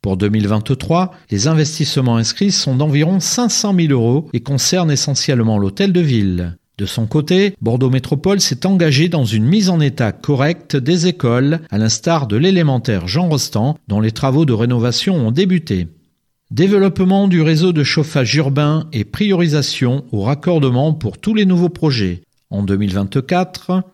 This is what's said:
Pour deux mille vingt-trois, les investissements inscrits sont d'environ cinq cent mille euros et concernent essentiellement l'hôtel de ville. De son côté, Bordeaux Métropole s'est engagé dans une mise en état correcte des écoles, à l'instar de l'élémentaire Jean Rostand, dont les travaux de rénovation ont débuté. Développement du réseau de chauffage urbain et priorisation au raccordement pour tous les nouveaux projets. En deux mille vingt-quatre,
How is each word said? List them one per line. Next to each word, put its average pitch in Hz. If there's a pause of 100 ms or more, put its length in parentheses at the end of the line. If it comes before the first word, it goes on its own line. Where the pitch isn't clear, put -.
Pour 95
deux 101
mille 104
vingt-trois, 139 (180)
les 104
investissements 151
inscrits 185
sont 135
d'environ 156
cinq 240
cent -
mille 165
euros 123
et 117
concernent 156
essentiellement 123
l'hôtel 101
de 175
ville. 95 (220)
De 101
son 113
côté, 180
Bordeaux 127
Métropole 160
s'est -
engagé 170
dans 160
une 107
mise 190
en 175
état 127
correcte 147
des 156
écoles, 139 (100)
à 101
l'instar 135
de 101
l'élémentaire 131
Jean 165
Rostand, 135 (100)
dont 104
les 110
travaux 139
de 127
rénovation 120
ont 117
débuté. 160 (640)
Développement 190
du 180
réseau 165
de 151
chauffage 135
urbain 151
et 110
priorisation 147
au 101
raccordement 143
pour 151
tous 214
les 208
nouveaux 180
projets. 110 (280)
En 101
deux 98
mille 101
vingt-quatre, 180 (100)